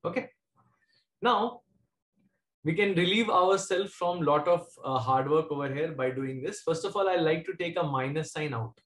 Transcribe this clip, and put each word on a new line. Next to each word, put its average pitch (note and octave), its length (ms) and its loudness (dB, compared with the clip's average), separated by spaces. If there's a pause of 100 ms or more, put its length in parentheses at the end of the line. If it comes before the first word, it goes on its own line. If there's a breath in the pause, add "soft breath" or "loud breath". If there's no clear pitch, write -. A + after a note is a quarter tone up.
Okay, F3+ 240 -4 (920)
now A3+ 400 0 (1040)
we D#3+ 100 0
can G3+ 200 2
relieve G3 360 2
ourselves F#3 600 2
from F3 300 -2
lot D3+ 260 2
of, F3 180 4 (180)
uh, C3+ 140 0
hard C3+ 320 0
work D#3 200 2
over C#3 220 -4
here D#3 200 -4
by C3 180 -2
doing C3 320 -6
this. G3+ 200 -8
First E3 220 -2
of G3 120 -4
all, G3 120 2
I F3+ 80 2
like D#3+ 300 2
to F#3+ 80 -6
take E3+ 240 -4
a F3 40 0
minus C#3+ 500 -2
sign D3+ 220 -6
out. A2+ 320 -8